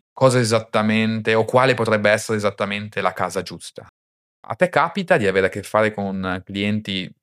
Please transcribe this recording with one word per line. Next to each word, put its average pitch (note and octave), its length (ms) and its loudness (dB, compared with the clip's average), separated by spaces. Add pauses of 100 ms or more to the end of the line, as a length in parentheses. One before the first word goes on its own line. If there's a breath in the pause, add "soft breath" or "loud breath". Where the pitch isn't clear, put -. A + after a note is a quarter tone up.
(120)
cosa B2+ 280 4
esattamente A2 960 0
o A2 100 2
quale B2+ 300 4
potrebbe G#2+ 340 2
essere A2 280 0
esattamente G#2 640 -4
la F#2 120 0
casa F2+ 300 -4
giusta. - 440 -16 (640)
A - 60 -8
te F3+ 140 2
capita E3+ 480 0
di G#2+ 100 0
avere F#2+ 200 2
a - 20 -10
che G2+ 140 -8
fare G#2+ 300 0
con F#2+ 500 -4
clienti G2+ 640 -4 (140)